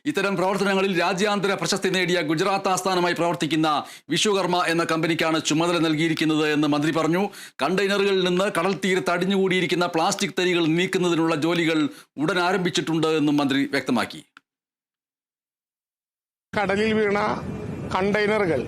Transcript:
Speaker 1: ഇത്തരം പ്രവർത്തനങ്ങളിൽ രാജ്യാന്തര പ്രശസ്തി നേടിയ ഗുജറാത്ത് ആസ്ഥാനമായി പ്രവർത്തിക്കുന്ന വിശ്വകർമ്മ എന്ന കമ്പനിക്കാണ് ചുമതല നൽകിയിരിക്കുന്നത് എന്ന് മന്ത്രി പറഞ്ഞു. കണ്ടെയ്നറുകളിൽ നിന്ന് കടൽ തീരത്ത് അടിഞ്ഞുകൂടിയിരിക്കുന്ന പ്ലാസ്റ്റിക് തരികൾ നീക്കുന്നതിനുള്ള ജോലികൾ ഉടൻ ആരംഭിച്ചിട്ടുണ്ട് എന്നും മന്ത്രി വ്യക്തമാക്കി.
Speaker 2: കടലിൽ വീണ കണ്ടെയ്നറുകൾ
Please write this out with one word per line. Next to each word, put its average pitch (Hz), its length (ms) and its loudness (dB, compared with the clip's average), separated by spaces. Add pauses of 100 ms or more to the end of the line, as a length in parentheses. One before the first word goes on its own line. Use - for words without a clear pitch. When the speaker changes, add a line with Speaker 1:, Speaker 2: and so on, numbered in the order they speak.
Speaker 1:
ഇത്തരം 190 300 0
പ്രവർത്തനങ്ങളിൽ 190 640 0
രാജ്യാന്തര 196 540 0
പ്രശസ്തി 180 340 -2
നേടിയ 180 320 0
ഗുജറാത്ത് 190 480 0
ആസ്ഥാനമായി 180 460 0
പ്രവർത്തിക്കുന്ന 160 680 0 (260)
വിശ്വകർമ്മ 180 560 0
എന്ന 165 180 0
കമ്പനിക്കാണ് 160 600 0
ചുമതല 170 340 0
നൽകിയിരിക്കുന്നത് 156 760 0
എന്ന് 151 160 2
മന്ത്രി 147 240 0
പറഞ്ഞു. 165 360 0 (340)
കണ്ടെയ്നറുകളിൽ 196 680 2
നിന്ന് 185 300 2
കടൽ 185 160 0 (100)
തീരത്ത് 185 260 0
അടിഞ്ഞുകൂടിയിരിക്കുന്ന 180 760 0
പ്ലാസ്റ്റിക് 175 520 0
തരികൾ 180 280 2
നീക്കുന്നതിനുള്ള 170 720 2
ജോലികൾ 156 520 0 (280)
ഉടൻ 170 220 0
ആരംഭിച്ചിട്ടുണ്ട് 170 680 0
എന്നും 151 300 2
മന്ത്രി 139 280 2
വ്യക്തമാക്കി. 131 600 -2 (2500)
Speaker 2:
കടലിൽ 202 320 0
വീണ 208 240 2 (760)
കണ്ടെയ്നറുകൾ 202 720 0